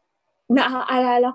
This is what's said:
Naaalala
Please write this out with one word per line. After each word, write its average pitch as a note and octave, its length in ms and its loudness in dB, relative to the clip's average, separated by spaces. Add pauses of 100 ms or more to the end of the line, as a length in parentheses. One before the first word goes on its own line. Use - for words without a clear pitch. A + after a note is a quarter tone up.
(520)
Naaalala B3+ 840 0